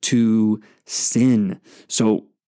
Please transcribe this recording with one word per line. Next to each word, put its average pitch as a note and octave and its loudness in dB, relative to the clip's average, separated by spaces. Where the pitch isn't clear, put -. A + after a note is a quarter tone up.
to A2 0
sin." A2 0
So A2 0